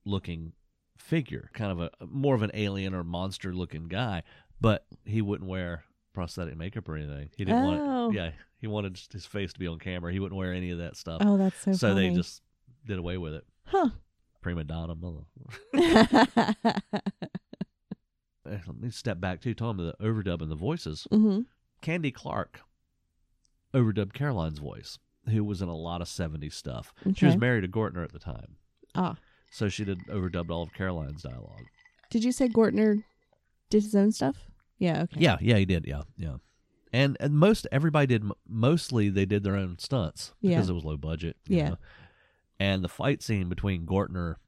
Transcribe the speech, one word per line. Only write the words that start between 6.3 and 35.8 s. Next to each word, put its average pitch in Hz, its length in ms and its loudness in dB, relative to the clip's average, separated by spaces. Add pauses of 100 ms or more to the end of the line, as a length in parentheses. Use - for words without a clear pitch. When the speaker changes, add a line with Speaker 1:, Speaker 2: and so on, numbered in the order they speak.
Speaker 1:
makeup 90 320 -10
or 80 80 -6
anything. 73 400 -10
He 101 80 -4
didn't 233 180 2
Speaker 2:
Oh. 285 60 2 (380)
Speaker 1:
want, 220 100 0
yeah, 82 160 -4 (280)
he 110 60 -10
wanted 104 280 -4
just - 180 -18
his 95 140 -14
face 98 260 -6
to - 80 -14
be 90 80 -4
on 82 100 -8
camera. 87 340 -6
He 95 60 -2
wouldn't 95 180 -4
wear 92 160 -4
any 90 200 -4
of 85 60 -6
that 85 180 -8
stuff. 82 280 -6
Speaker 2:
Oh, 202 120 6
that's 190 260 2
so 196 120 0
Speaker 1:
So 110 200 4
they 95 140 4
Speaker 2:
funny. 87 80 2
Speaker 1:
just - 260 -2 (420)
did 101 140 -6
away 87 180 -4
with 82 180 -6
it. 78 100 -12 (220)
Speaker 2:
Huh. 349 240 2 (500)
Speaker 1:
Prima 87 240 -4
donna. 82 320 -6
Mother- 80 300 -10 (460)
Speaker 2:
<laughs> 262 1080 6 (1700)
Speaker 1:
Eh, 101 160 -6
let - 140 -12
me 117 100 -6
step 98 300 -4
back 90 220 -4
too. 120 120 -2
Talking 113 260 -4
about 82 180 -4
the 101 60 -8
overdub 98 360 0
and 78 100 -4
the 78 60 -4
voices. 92 560 -6
Speaker 2:
Mm-hmm. 214 280 6 (420)
Speaker 1:
Candy 160 280 -2
Clark - 520 -8 (1120)
overdubbed 107 400 2
Caroline's 90 440 -2
voice, 69 400 -14 (300)
who 110 160 2
was 101 160 -4
in 92 80 -4
a 85 80 -6
lot 85 240 -6
of 87 80 -6
seventies 76 460 -6
stuff. 60 400 -12 (200)
She 185 120 6
was - 80 10
Speaker 2:
Okay. 98 60 4
Speaker 1:
married 120 200 4
to 90 80 -2
Gortner 95 340 -2
at 80 100 -8
the - 60 -16
time. - 380 -14 (380)
Speaker 2:
Ah. 170 220 0 (340)
Speaker 1:
So 107 180 -2
she 104 160 -4
did 98 220 -4
overdubbed 87 440 -4
all 85 120 -2
of 80 100 -8
Caroline's 82 500 -4
dialogue. 57 420 -14 (440)
Speaker 2:
Did 226 160 0
you 247 80 2
say 254 160 2
Gortner 214 560 4 (640)
did 214 140 6
his 214 120 -4
own 202 180 6
stuff? - 360 -2 (300)
Yeah, 170 240 2
okay. - 180 -2
Speaker 1:
Yeah, 139 220 6
yeah, 107 160 6
he 95 80 6
did. 87 200 2